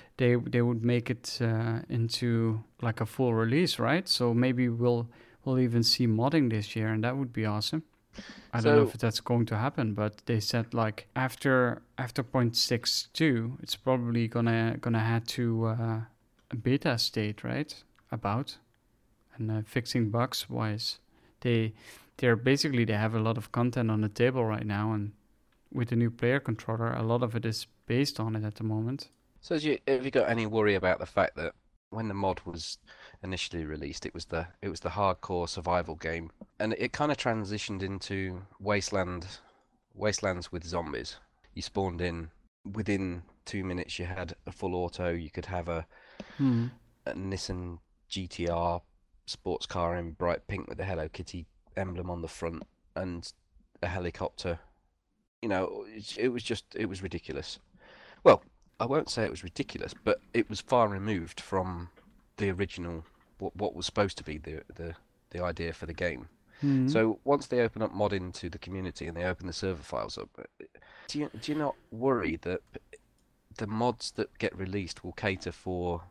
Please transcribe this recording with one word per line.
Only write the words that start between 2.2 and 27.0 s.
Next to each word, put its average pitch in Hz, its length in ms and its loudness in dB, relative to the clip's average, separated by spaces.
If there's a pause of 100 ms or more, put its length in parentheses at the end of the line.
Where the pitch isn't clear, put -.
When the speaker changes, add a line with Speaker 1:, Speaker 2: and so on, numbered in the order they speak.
Speaker 1:
like, 117 180 0
a 110 60 0
full 123 280 2
release, 120 440 4
right? 139 300 2
So 120 260 2
maybe 123 340 4
we'll, 117 400 2 (360)
we'll 131 160 4
even 120 240 6
see 120 240 4
modding 127 420 4
this 107 240 -2
year, 110 140 0
and 110 160 0
that 127 120 0
would 131 160 -4
be 110 140 0
awesome. 107 380 0 (680)
I 117 80 0
don't 147 160 8
know 143 100 10
Speaker 2:
So 113 80 -2
Speaker 1:
if - 40 -12
that's 113 220 2
going 117 260 4
to 113 120 -2
happen, 117 360 0
but 107 320 -2
they 113 140 2
said, 117 340 -2
like, 110 400 0
after, 131 680 2 (160)
after 127 260 -2
point 120 320 2
six - 560 0
two, 131 500 2
it's - 140 -6
probably 120 500 2
gonna, 117 540 2
gonna 113 240 2
head 117 240 2
to, 113 380 0
uh, 113 340 0 (500)
a 131 60 -6
beta 123 420 2
state, 107 460 -2
right? 127 280 -2 (380)
About. 110 460 -2 (800)
And, 110 160 -2
uh, 107 120 0
fixing 117 460 0
bugs 120 400 -2
wise, 110 480 -4 (440)
they, 113 320 2 (420)
they're 120 180 6
basically, 131 500 4
they 107 100 2
have 110 200 2
a 113 60 2
lot 113 180 2
of - 140 -8
content 120 380 2
on 107 100 2
the 107 80 2
table 123 360 2
right 110 220 -2
now, 104 260 0
and 104 200 -2 (600)
with 123 160 0
the 120 80 0
new 117 140 4
player 120 300 2
controller, 113 540 -2
a 120 80 -2